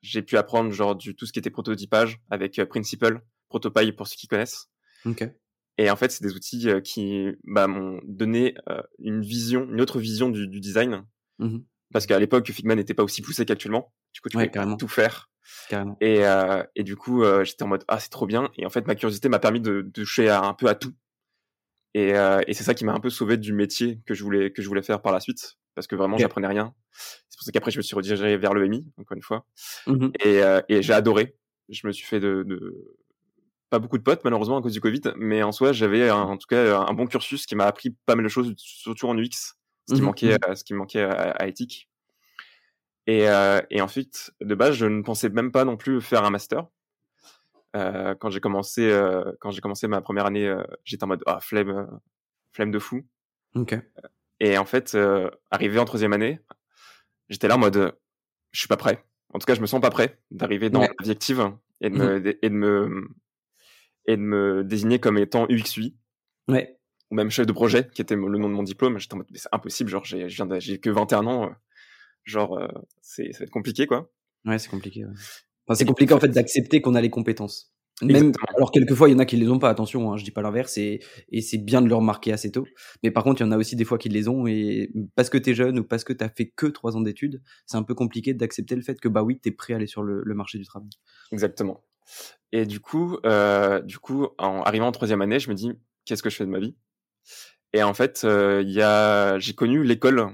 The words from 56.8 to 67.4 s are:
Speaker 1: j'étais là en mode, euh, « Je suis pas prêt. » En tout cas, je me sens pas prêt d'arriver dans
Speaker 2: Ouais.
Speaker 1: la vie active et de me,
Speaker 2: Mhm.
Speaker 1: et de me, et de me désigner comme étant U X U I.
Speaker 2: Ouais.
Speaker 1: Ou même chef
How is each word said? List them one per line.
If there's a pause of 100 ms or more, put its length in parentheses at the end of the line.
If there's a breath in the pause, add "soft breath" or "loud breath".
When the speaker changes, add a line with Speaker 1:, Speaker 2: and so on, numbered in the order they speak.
Speaker 1:
j'étais
là
en
mode,
euh, « (600)
Je
suis
pas
prêt. » (300)
En
tout
cas,
je
me
sens
pas
prêt
d'arriver
dans
Speaker 2:
Ouais.
Speaker 1:
la
vie
active (300)
et
de
me,
Speaker 2:
Mhm.
Speaker 1:
et
de
me, (1000 soft breath)
et
de
me
désigner
comme
étant
U
X
U
I. (500)
Speaker 2:
Ouais. (320)
Speaker 1:
Ou
même
chef